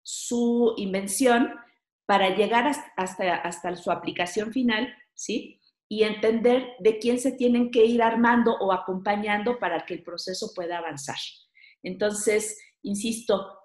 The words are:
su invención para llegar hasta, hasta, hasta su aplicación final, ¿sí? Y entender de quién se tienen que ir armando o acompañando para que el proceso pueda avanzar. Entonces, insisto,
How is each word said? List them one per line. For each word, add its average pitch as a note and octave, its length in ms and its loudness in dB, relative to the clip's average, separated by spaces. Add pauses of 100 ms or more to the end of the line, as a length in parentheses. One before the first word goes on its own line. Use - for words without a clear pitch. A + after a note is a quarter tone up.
su A#3+ 760 0
invención G3+ 760 2 (500)
para F#3+ 300 4
llegar A3+ 320 2
hasta, - 300 -4
hasta, F#3 380 -2
hasta F3 400 -6
su - 140 -6
aplicación F3+ 600 -4
final, A#3+ 420 0 (200)
¿sí? - 460 -8 (300)
Y G#3+ 140 0
entender A3+ 640 2 (120)
de A3 200 4
quién B3 200 0
se B3+ 120 0
tienen A#3+ 400 2
que A3+ 140 6
ir A#3 180 4
armando A#3 560 4
o F#3+ 120 2
acompañando G#3 880 -2
para E3+ 260 -2
que F3+ 100 -8
el - 80 -12
proceso F#3 520 -10
pueda F3 220 -6
avanzar. D3 400 -10 (680)
Entonces, G#3 760 -2 (220)
insisto, G3+ 840 -4